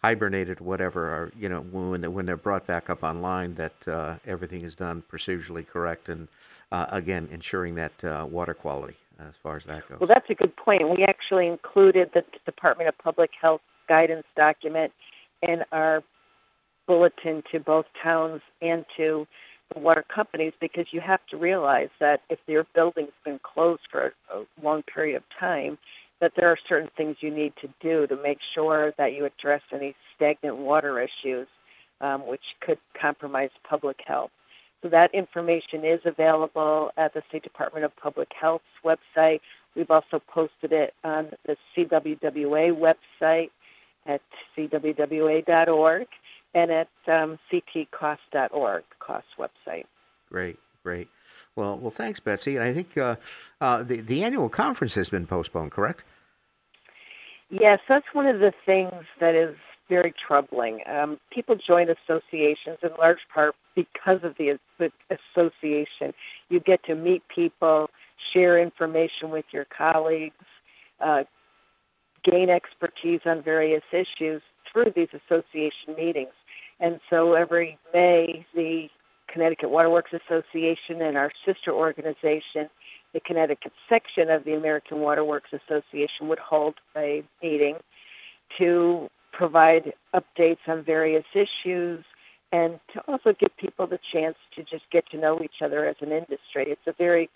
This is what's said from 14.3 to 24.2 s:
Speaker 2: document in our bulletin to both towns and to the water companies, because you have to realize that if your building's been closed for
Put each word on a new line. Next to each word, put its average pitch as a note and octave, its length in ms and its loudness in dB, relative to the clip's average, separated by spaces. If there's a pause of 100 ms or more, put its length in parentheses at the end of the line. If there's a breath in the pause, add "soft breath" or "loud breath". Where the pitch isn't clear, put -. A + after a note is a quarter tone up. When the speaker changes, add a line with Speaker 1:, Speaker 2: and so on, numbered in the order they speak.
Speaker 2:
document D#3 560 2 (500 soft breath)
in E3+ 200 0 (100)
our D#3 300 2 (840)
bulletin E3+ 560 2 (100)
to D#3+ 80 -4
both D#3 260 2 (160)
towns D#3+ 380 0 (220)
and E3 220 -2 (120)
to D#3 300 -2 (480 loud breath)
the - 60 -12
water D#3+ 240 4 (100)
companies, D#3+ 460 -4
because E3+ 320 -6
you E3 80 -6
have F#3 200 0 (100)
to D#3 60 -12
realize D3 520 0 (100)
that D3 220 2 (100)
if D#3+ 160 -6
your D#3+ 180 0 (100)
building's E3 360 2 (140)
been C#3+ 180 -10
closed E3+ 480 0
for C3 220 -4 (200)